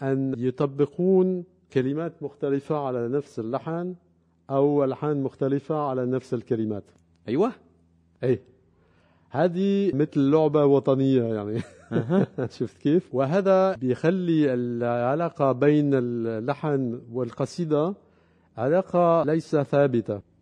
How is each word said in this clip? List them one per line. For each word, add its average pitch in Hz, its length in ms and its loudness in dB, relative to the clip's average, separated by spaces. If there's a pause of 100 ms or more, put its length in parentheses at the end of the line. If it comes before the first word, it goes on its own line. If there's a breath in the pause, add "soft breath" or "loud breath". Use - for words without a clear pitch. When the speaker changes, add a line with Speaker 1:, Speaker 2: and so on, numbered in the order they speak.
Speaker 1:
أن 135 360 -2
يطبقون 170 1040 0 (280)
كلمات 139 500 -2
مختلفة 143 540 -4
على 127 320 -4
نفس 143 300 -6
اللحن 160 560 -6 (560)
أو 143 340 2
ألحان 143 380 -2
مختلفة 139 680 -2
على 131 180 -4
نفس 127 280 -4
الكلمات. 110 500 -4 (440)
Speaker 2:
أيوة. 180 240 0 (680)
Speaker 1:
إيه. 127 180 0 (920 soft breath)
هذه 185 640 0
مثل 151 260 0
لعبة 147 440 4
وطنية، 135 580 4
يعني. 110 400 -4 (300)
Speaker 2:
أها. 123 340 0 (120)
Speaker 1:
<laughs> 123 200 -8
شفت 120 200 -6
كيف؟ 156 360 0
وهذا 185 600 2
بيخلي 156 800 0
العلاقة 123 1000 -2
بين 147 420 4
اللحن 120 1040 -4 (120)
والقصيدة 147 840 -2 (600 soft breath)
علاقة 170 680 2
ليس 156 340 0
ثابتة. 131 760 0 (100)